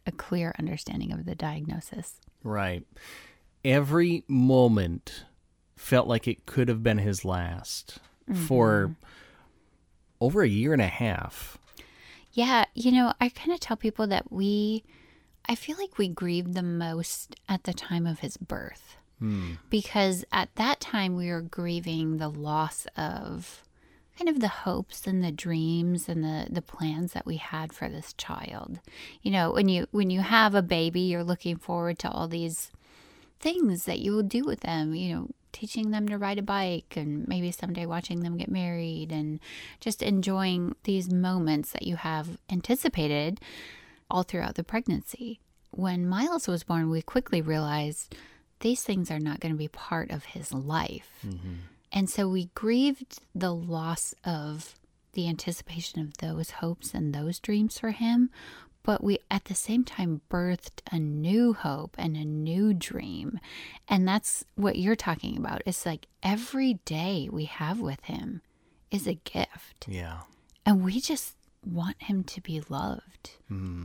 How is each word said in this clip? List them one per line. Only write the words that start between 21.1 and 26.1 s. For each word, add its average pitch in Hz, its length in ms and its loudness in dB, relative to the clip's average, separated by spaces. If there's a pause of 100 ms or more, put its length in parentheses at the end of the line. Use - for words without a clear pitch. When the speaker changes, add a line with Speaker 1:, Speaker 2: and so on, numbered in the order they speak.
Speaker 1:
we 175 160 -2
were 170 120 -2
grieving 165 720 -2
the 156 140 -2
loss 151 560 -2 (100)
of - 680 -6 (540)
kind 349 100 2
of 294 120 2
the 214 80 4
hopes - 580 -4
and 190 180 2
the 170 80 0
dreams 170 760 0
and 165 140 0